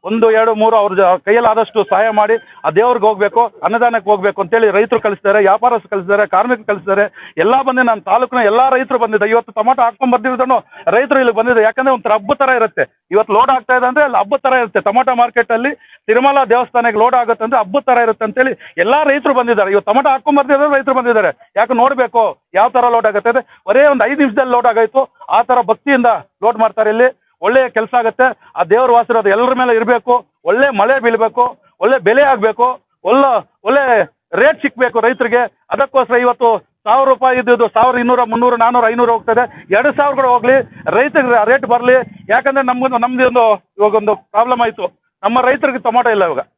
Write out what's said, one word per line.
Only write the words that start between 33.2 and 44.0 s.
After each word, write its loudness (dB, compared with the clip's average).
ಒಳ್ಳೆ 2
ರೇಟ್ 2
ಸಿಕ್ಬೇಕು -2
ರೈತರಿಗೆ. 0
ಅದಕ್ಕೋಸ್ಕರ -2
ಇವತ್ತು 0
ಸಾವಿರ 2
ರೂಪಾಯಿ 0
ಇದ್ದಿದ್ದು 0
ಸಾವಿರದ 2
ಇನ್ನೂರ, 0
ಮುನ್ನೂರು, 0
ನಾನೂರು, 0
ಐನೂರು 0
ಹೋಗ್ತದೆ, -2
ಎರಡು 0
ಸಾವಿರ 0
ಕೂಡ 0
ಹೋಗ್ಲಿ, 2
ರೈತರಿಗೆ 2
ಆ 0
ರೇಟ್ 0
ಬರ್ಲಿ. 2
ಯಾಕಂದ್ರೆ 0
ನಮ್ಗೊಂದು, -2
ನಮ್ದು -2
ಒಂದು, 2
ಇವಾಗ 2